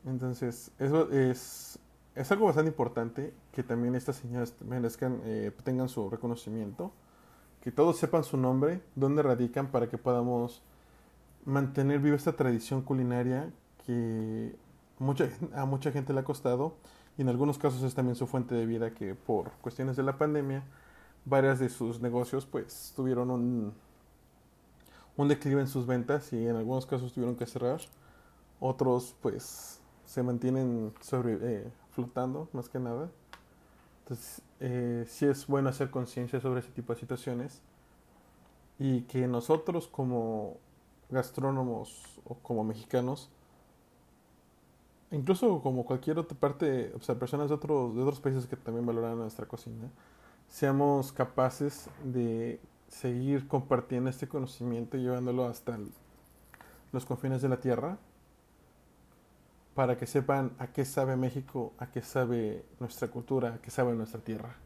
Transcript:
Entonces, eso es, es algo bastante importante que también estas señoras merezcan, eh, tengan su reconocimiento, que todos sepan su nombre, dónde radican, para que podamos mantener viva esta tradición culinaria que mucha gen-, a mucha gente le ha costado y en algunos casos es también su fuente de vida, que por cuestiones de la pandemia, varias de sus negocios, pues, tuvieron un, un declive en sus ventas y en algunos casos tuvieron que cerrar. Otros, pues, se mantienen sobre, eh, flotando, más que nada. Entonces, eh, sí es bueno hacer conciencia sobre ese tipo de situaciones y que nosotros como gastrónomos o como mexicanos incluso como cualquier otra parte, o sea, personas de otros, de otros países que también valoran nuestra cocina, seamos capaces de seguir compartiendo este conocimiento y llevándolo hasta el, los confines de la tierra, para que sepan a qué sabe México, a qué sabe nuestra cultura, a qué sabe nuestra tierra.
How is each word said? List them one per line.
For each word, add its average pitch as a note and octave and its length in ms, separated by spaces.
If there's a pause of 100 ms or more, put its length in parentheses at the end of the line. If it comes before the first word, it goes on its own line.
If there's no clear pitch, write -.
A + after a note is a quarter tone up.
Entonces, B2+ 720
eso D3 320
es, - 640 (380)
es C3 160
algo G#3 140
bastante D#3 240
importante B2 640 (180)
que B2+ 120
también A#2+ 320
estas C3 200
señoras A#2+ 460
merezcan, B2 640
eh, G#2+ 260 (140)
tengan B2+ 240
su G#2 200
reconocimiento, A#2 840 (680)
que B2 100
todos E3 280
sepan D#3+ 260
su C#3 140
nombre, C3 440 (140)
dónde C#3+ 280
radican, B2 440
para A#2+ 220
que A#2 80
podamos A#2+ 640 (800)
mantener C#3 560
viva D3 160
esta D3+ 220
tradición B2+ 440
culinaria B2+ 680 (340)
que A2+ 680 (440)
mucha C3+ 280
gen-, D3+ 280
a C#3 100
mucha C3+ 260
gente C3+ 220
le C3+ 60
ha C3+ 40
costado C#3 520 (420)
y C#3 60
en B2+ 60
algunos C3+ 280
casos C3 240
es C3 140
también B2 200
su B2 120
fuente B2 260
de A2+ 140
vida, A2+ 240
que G2 240
por G#2 360 (100)
cuestiones C3 360
de C3+ 60
la C3+ 160
pandemia, C#3 440 (640)
varias C3+ 340
de B2+ 100
sus A#2 300
negocios, B2 460
pues, - 500
tuvieron B2+ 360
un, A#2+ 420 (1400)
un C#3+ 100
declive C#3 340
en C3+ 60
sus C3 180
ventas B2+ 480
y A#2 140
en A#2 80
algunos B2+ 300
casos B2+ 280
tuvieron B2 220
que A#2+ 120
cerrar. B2+ 340 (800)
Otros, B2+ 600
pues, - 600 (240)
se - 160
mantienen B2 800
sobre, A#2+ 420
eh, A2+ 300 (180)
flotando, B2+ 640
más B2 160
que - 80
nada. B2+ 320 (920)
Entonces, - 380 (180)
eh, A#2+ 480
sí - 180
es C#3 220
bueno C#3 220
hacer C3+ 200
conciencia B2 500
sobre B2+ 200
ese A#2+ 100
tipo A#2 240
de A#2 60
situaciones B2 600 (1160)
y C3 260
que B2+ 240
nosotros D#3 600
como A2+ 680 (520)
gastrónomos C3 1160
o A#2 100
como A2 280
mexicanos A#2+ 640 (1800)
incluso F3 500
como B2+ 240
cualquier C3 340
otra D#3+ 180
parte, C#3 580
o - 60
sea, B2 180
personas C#3+ 300
de D3+ 60
otros, C#3 400
de B2 60
otros C3+ 180
países C3 280
que B2+ 80
también A#2 300
valoran A#2 320
nuestra A2 280
cocina, A2+ 440 (580)
seamos C#3 640
capaces - 800 (140)
de A#2 560 (280)
seguir C3+ 600
compartiendo B2+ 640
este C3 180
conocimiento A#2+ 680
y B2+ 60
llevándolo B2 420
hasta A#2 300
el, G#2 160 (1000)
los B2+ 140
confines C3 360
de C3+ 80
la B2+ 100
tierra, C3 380 (1800)
para B2+ 220
que A#2+ 80
sepan C3+ 540
a B2+ 80
qué - 160
sabe C3 320
México, B2+ 600
a B2 100
qué - 140
sabe A#2 640 (140)
nuestra A#2+ 280
cultura, A#2+ 480
a - 60
qué - 100
sabe B2 220
nuestra A2 260
tierra. A2 460